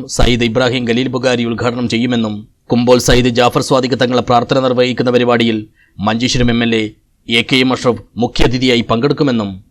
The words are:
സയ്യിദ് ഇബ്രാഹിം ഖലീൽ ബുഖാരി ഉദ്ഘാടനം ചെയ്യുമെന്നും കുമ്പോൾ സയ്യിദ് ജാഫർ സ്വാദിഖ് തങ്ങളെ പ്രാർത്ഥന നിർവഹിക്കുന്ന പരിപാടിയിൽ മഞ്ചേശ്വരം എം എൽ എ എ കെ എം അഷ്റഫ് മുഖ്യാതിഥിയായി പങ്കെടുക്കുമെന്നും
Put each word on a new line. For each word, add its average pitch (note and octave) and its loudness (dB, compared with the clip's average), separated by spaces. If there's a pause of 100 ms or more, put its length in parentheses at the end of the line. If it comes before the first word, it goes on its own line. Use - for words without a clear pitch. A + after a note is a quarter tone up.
(160)
സയ്യിദ് A#2+ 2
ഇബ്രാഹിം B2 -2
ഖലീൽ B2 0
ബുഖാരി B2 -2
ഉദ്ഘാടനം A#2 -4
ചെയ്യുമെന്നും A2+ -2 (220)
കുമ്പോൾ B2 4
സയ്യിദ് B2 2
ജാഫർ B2 2
സ്വാദിഖ് C3 0
തങ്ങളെ B2 0
പ്രാർത്ഥന A#2+ 2
നിർവഹിക്കുന്ന B2 0
പരിപാടിയിൽ A#2+ 2 (480)
മഞ്ചേശ്വരം A#2+ 0
എം A#2+ 0
എൽ A#2 -2
എ A2 0 (560)
എ A#2 2
കെ C#3 2
എം B2+ 0
അഷ്റഫ് A#2 -2 (200)
മുഖ്യാതിഥിയായി B2 0
പങ്കെടുക്കുമെന്നും A#2 -2